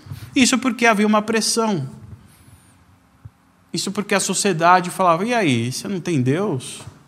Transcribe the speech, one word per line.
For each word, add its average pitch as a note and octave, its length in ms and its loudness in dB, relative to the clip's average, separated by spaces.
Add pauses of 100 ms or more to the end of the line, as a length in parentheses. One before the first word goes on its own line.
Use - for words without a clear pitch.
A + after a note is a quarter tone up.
(340)
Isso B3+ 240 4
porque A#3 280 -2
havia G#3+ 200 4
uma G#3+ 160 4
pressão. G#3+ 680 -2 (1800)
Isso F#3+ 180 -6
porque G3+ 240 -2
a F#3+ 60 2
sociedade F3+ 680 2
falava, F3+ 360 2
"E B3 80 -2
aí, B2+ 360 0
você B2+ 200 -8
não G3 100 -4
tem D#3+ 220 -2
Deus? D3 580 -2 (280)